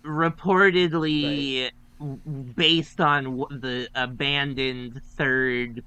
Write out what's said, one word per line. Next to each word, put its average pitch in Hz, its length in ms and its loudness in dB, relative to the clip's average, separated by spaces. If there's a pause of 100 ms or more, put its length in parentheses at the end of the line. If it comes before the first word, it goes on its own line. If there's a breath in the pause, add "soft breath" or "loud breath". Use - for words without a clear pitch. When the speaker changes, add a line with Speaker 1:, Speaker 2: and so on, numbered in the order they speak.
Speaker 1:
work. 156 340 0
Speaker 2:
reportedly 156 1300 2
Speaker 3:
Right. 123 80 -4 (280)
Speaker 2:
w-, 139 440 -8 (100)
based 160 460 2
on 147 240 4
w-, 131 240 -4 (100)
the 123 380 -6
abandoned 131 1040 -4 (140)
third 123 720 0